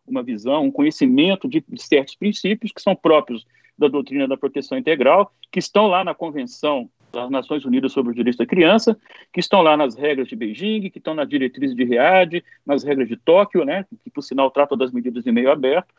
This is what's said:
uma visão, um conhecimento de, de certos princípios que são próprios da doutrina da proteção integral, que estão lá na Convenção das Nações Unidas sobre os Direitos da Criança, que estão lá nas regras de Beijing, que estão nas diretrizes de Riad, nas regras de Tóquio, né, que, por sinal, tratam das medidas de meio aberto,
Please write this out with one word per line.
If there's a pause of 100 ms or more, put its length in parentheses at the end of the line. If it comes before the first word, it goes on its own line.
uma
visão,
um
conhecimento
de,
de
certos
princípios
que
são
próprios (320)
da
doutrina
da
proteção
integral, (180)
que
estão
lá
na
Convenção (240)
das
Nações
Unidas
sobre
os
Direitos
da
Criança, (340)
que
estão
lá
nas
regras
de
Beijing,
que
estão
nas
diretrizes
de
Riad, (220)
nas
regras
de
Tóquio,
né, (180)
que,
por
sinal,
tratam
das
medidas
de
meio
aberto,